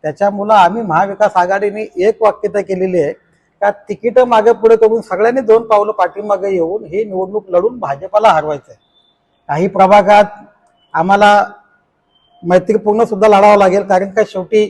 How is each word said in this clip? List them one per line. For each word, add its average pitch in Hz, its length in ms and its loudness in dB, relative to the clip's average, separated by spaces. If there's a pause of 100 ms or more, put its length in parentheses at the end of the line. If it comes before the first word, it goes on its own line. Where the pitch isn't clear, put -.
त्याच्यामुळं 202 520 -2
आम्ही 196 280 2
महाविकास 196 520 -2
आघाडीने 196 480 -2 (140)
एक 214 260 -2
वाक्यता 208 380 -2
केलेली 185 420 -4
आहे 147 100 -4 (480)
का 202 100 0
तिकीट 214 480 -4
मागे 233 340 2
पुढे 220 240 2
करून 220 240 2
सगळ्यांनी 233 400 -2
दोन 220 220 2
पावलं 214 300 0
पाठीमागे 196 640 -4
येऊन 180 300 -4
ही 214 200 -6
निवडणूक 196 460 -8
लढून 208 280 -2
भाजपाला 190 500 -2
हरवायचं 151 440 -2
आहे. - 60 -20 (680)
काही 160 200 -2
प्रभागात 202 560 4 (680)
आम्हाला 202 540 2 (1000)
मैत्रीपूर्ण 208 580 0
सुद्धा 220 240 0
लढावं 208 280 6
लागेल, 196 260 2
कारण 190 280 -2
का 214 160 -2
शेवटी 208 440 -2